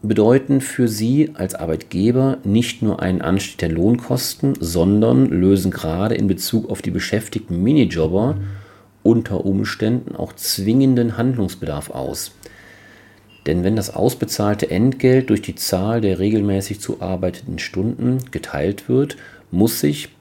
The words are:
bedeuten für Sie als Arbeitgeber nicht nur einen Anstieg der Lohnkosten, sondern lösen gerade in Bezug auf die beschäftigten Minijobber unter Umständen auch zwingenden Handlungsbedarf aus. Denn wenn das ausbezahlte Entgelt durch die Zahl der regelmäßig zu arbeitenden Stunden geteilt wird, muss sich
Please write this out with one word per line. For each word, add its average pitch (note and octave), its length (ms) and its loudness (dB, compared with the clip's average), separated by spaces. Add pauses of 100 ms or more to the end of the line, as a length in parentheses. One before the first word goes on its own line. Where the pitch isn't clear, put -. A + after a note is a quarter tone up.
bedeuten A#2+ 580 4
für B2+ 300 0
Sie B2+ 460 0
als F#2 200 -4
Arbeitgeber G#2+ 880 0
nicht A2 380 0
nur G#2+ 200 0
einen F#2 200 0
Anstieg F#2+ 380 -2
der E2+ 100 0
Lohnkosten, A#2+ 880 0
sondern G#2 680 4
lösen F#2 440 4
gerade F2+ 440 -2
in G#2 120 0
Bezug G#2+ 420 -2
auf G2+ 120 -6
die - 100 -4
beschäftigten F2+ 720 -4
Minijobber G2+ 720 2 (680)
unter A2 420 2
Umständen G#2 720 -2
auch - 160 -8
zwingenden A#2+ 840 2
Handlungsbedarf G2 760 -4
aus. - 420 -8 (1120)
Denn F2 160 0
wenn A2 140 2
das G2+ 180 -6
ausbezahlte G#2 760 0
Entgelt B2+ 600 2
durch G#2+ 120 2
die - 140 -10
Zahl G#2+ 460 -2
der F#2+ 180 0
regelmäßig G2+ 600 0
zu - 200 -8
arbeitenden F2+ 580 -6
Stunden A#2 580 -2 (140)
geteilt E2+ 580 -4
wird, C#3 260 0 (340)
muss G#2 300 2
sich - 300 -2 (120)